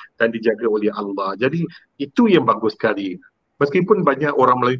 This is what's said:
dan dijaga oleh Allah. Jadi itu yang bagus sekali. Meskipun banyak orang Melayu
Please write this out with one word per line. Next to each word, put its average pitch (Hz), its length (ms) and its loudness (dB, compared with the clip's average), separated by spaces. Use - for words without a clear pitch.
dan 117 140 0
dijaga 113 380 -2
oleh 104 240 0
Allah. 98 440 -6
Jadi 139 300 -2
itu 139 280 -2
yang 170 180 4
bagus 110 300 0
sekali. 98 440 -4
Meskipun 180 460 2
banyak 143 320 0
orang 127 240 4
Melayu 127 200 0